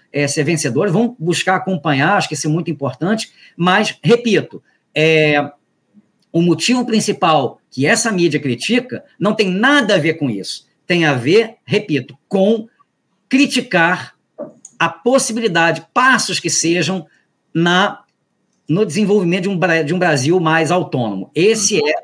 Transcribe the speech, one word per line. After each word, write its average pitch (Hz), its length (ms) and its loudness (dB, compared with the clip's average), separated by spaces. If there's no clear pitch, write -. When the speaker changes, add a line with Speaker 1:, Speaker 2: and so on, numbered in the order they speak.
Speaker 1:
é, 143 160 -2
ser 147 160 -2
vencedoras, 156 480 0
vão 226 260 0
buscar 170 380 -2
acompanhar, 170 640 0
acho 175 100 -2
que - 60 -10
isso 156 140 -6
é - 20 0
muito 170 200 -2
importante, 156 640 -4
mas, 190 480 0
repito, 202 580 2
é, 151 560 2
o 170 120 0
motivo 175 440 0
principal 180 840 0
que 135 160 -2
essa 220 260 0
mídia 170 260 2
critica 135 640 -4
não 214 160 0
tem 202 160 0
nada 214 460 2
a - 20 4
ver 160 180 0
com 151 140 -4
isso, - 380 -10
tem 175 200 0
a 147 80 2
ver, 170 500 0
repito, 165 540 -4
com 214 400 0
criticar 185 840 0
a 170 120 0
possibilidade, 214 1040 0
passos 247 460 0
que 170 100 -4
sejam 165 560 -2
na, 175 480 0
no 185 160 0
desenvolvimento 185 600 0
de 190 60 -2
um 196 80 -2
Bra-, 165 260 0
de 147 100 -2
um 185 60 -2
Brasil 160 400 2
mais 160 320 0
autônomo. 120 640 -2
Esse 202 440 0
Speaker 2:
Uhum. 147 80 2
Speaker 1:
é 156 60 2